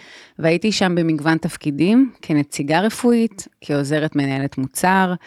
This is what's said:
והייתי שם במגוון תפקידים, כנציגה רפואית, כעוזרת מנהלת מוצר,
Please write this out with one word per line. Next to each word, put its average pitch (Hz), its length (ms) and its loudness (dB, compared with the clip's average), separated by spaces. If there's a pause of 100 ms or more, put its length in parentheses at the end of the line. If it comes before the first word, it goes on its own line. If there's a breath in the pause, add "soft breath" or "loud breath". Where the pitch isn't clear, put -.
(400 loud breath)
והייתי 170 340 0
שם 185 220 0
במגוון 160 440 0
תפקידים, 175 720 0 (120)
כנציגה 151 580 -2
רפואית, 226 680 0 (120)
כעוזרת 147 560 -2
מנהלת 139 420 -2
מוצר, 180 560 0 (120 loud breath)